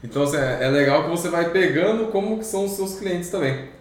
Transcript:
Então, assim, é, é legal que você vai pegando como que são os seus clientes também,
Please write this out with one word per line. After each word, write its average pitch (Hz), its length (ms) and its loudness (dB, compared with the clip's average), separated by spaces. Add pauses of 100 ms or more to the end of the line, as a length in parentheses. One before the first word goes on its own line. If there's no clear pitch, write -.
Então, 139 180 -2
assim, 143 140 0
é, 131 260 0
é 131 60 2
legal 143 360 4
que 165 60 -2
você 170 180 -2
vai 170 220 0
pegando 190 560 2
como 220 320 -2
que - 80 -8
são 196 180 -2
os 196 80 -4
seus 196 260 -6
clientes 175 320 -4
também, 139 360 -2 (140)